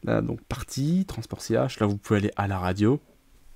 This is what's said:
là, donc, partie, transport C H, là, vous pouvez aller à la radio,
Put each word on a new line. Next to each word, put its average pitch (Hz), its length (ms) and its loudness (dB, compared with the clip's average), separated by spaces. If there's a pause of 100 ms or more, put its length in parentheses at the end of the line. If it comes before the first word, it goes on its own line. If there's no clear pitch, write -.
là, 113 180 2
donc, 117 200 -4
partie, 151 640 -2
transport - 360 -10
C - 120 -2
H, 127 260 0
là, 107 60 4
vous 101 100 2
pouvez 104 240 2
aller 101 160 0
à 101 140 -2
la 98 100 -2
radio, 101 400 2 (560)